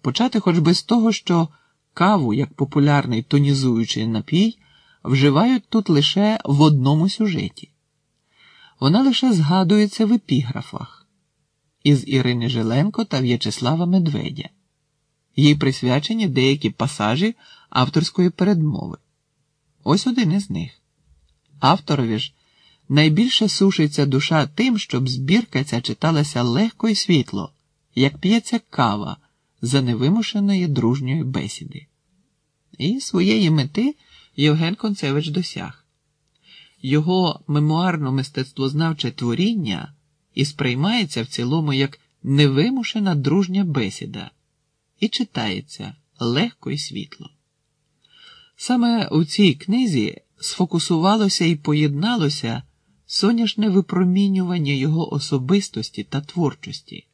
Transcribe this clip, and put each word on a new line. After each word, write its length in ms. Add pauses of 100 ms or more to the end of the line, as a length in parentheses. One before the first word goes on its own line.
Почати 400
хоч 180
би 160
з 80
того, 300
що 360 (460)
каву, 400
як 200
популярний 680
тонізуючий 840
напій, 520 (460)
вживають 640
тут 220
лише 540
в 160
одному 480
сюжеті. 600 (1120)
Вона 220
лише 300
згадується 760
в 60
епіграфах 920 (760)
із 260
Ірини 400
Жиленко 560
та 160
В'ячеслава 680
Медведя. 600 (880)
Їй 180
присвячені 760
деякі 420
пасажі 640 (360)
авторської 600
передмови. 680 (840)
Ось 220
один 260
із 180
них. 200 (920)
Авторові 580
ж 160 (540)
найбільше 600
сушиться 580
душа 400
тим, 320
щоб 300
збірка 560
ця 160
читалася 640
легко 460
і 60
світло, 580 (420)
як 240
п'ється 420 (100)
кава 460 (460)
за 200
невимушеної 840
дружньої 580
бесіди. 600 (920)
І 220
своєї 500
мети 440 (420)
Євген 380
Концевич 540
досяг. 560 (1000)
Його 640
мемуарно-мистецтвознавче 1600
творіння 840 (400)
і 100
сприймається 800
в 40
цілому 460
як 280 (220)
невимушена 920
дружня 500
бесіда, 640 (720)
і 80
читається 840 (260)
легко 500
і 80
світло. 520 (1300)
Саме 520
у 160
цій 300
книзі 640 (200)
сфокусувалося 1040
і 120
поєдналося 1080 (440)
соняшне 640
випромінювання 1040
його 420
особистості 880
та 160
творчості. 920